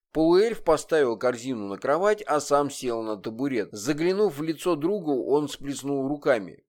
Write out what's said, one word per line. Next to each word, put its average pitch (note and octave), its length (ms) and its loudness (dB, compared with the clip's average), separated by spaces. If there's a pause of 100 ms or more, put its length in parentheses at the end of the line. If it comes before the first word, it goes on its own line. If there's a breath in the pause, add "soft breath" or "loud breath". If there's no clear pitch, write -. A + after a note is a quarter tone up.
(120)
Полуэльф F3+ 520 4
поставил D3 540 2
корзину A#2+ 500 -2
на G2 80 -6
кровать, F3+ 460 0
а D3 180 0
сам C#3+ 300 2
сел A#2+ 320 -4
на G#2+ 160 -4
табурет. A2+ 520 -4
Заглянув D#3 680 0
в D3 40 -6
лицо D#3+ 340 -2
другу, D3+ 500 -2
он C#3+ 220 2
сплеснул C3+ 600 -6
руками. B2+ 600 -2